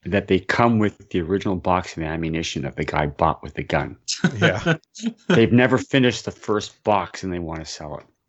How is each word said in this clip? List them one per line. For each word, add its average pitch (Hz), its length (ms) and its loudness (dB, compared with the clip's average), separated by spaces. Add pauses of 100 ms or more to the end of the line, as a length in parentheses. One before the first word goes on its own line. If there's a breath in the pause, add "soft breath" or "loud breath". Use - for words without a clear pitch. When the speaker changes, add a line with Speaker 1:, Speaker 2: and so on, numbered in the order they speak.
Speaker 1:
That 98 240 -2
they 95 120 4
come 120 380 4
with - 320 0
the 92 100 -2
original 95 360 0
box 90 400 0
of 82 60 -6
ammunition 80 600 -4
that - 140 -8
the 78 80 -4
guy 76 220 -2
bought 76 360 0
with - 120 -14
the - 80 -8
gun. 71 340 -4 (440)
Speaker 2:
Yeah. 143 360 2 (260)
Speaker 1:
<laughs> - 260 -8
They've 113 240 4
never 123 260 6
finished 127 460 0
the - 60 -8
first - 540 -6
box 101 380 0
and 95 100 -6
they 87 60 -4
wanna 80 280 -8
sell 76 320 -12
it. - 80 -20 (220)